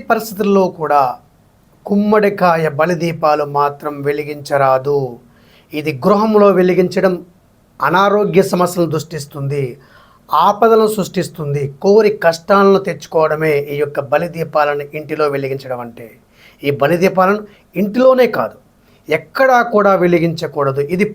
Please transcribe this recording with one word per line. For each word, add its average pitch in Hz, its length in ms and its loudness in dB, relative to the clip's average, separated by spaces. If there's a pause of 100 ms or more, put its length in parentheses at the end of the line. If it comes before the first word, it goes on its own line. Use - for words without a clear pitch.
పరిస్థితుల్లో 202 560 0 (160)
కూడా 147 220 2 (880)
గుమ్మడికాయ 202 760 2 (160)
బలిదీపాలు 160 640 0 (140)
మాత్రం 143 360 -2 (140)
వెలిగించరాదు. 143 920 0 (800)
ఇది 151 140 -4 (120)
గృహంలో 208 440 4 (120)
వెలిగించడం 185 540 2 (760)
అనారోగ్య 190 540 2 (100)
సమస్యలను 175 440 0
సృష్టిస్తుంది, 143 640 -6 (840)
ఆపదలను 220 500 4
సృష్టిస్తుంది. 151 640 -4 (220)
కోరి 208 260 4 (140)
కష్టాలను 196 640 4
తెచ్చుకోవడమే 156 680 0 (200)
ఈ 143 100 -6
యొక్క 143 160 -6 (120)
బలిదీపాలను 151 720 -2 (140)
ఇంటిలో 151 360 -4
వెలిగించడం 135 520 -6
అంటే. 117 200 -18 (600)
ఈ 143 40 0 (120)
బలిదీపాలను 180 580 2 (400)
ఇంటిలోనే 247 460 2 (100)
కాదు, 113 200 -6 (640)
ఎక్కడా 262 380 0 (180)
కూడా 202 180 4 (120)
వెలిగించకూడదు. 151 800 0 (120)
ఇది 185 200 0